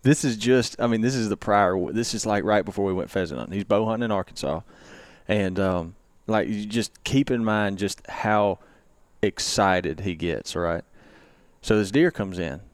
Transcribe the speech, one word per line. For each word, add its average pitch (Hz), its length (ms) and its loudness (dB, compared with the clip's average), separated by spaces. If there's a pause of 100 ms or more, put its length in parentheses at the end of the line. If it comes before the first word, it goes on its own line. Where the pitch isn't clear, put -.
this 143 220 4
is 120 120 0
just, 120 440 2
I 120 60 2
mean, 113 140 2
this 127 160 0
is 113 120 -2
the 98 80 0
prior, 101 400 2 (160)
this 113 220 -2
is, 107 100 -6
like, 104 200 0
right 104 200 2
before 101 200 -4
we 95 80 0
went 92 180 -4
pheasant 80 300 -2
hunting. 69 140 -10
He's 98 100 -4
bow 107 220 2
hunting 113 180 -2
in 110 80 -4
Arkansas. 82 480 -4 (640)
And, 98 320 0
um, 92 360 0 (340)
like, 107 200 0
you 104 160 -4
just 107 400 -4
keep 139 260 0
in 120 140 0
mind 107 340 0
just 98 300 -4
how 104 520 0 (600)
excited 92 800 0
he 92 140 -4
gets, 80 400 -4
right? 85 300 -2 (760)
So 110 180 2
this 98 120 0
deer 156 200 4
comes 95 280 -6
in 85 220 -6 (140)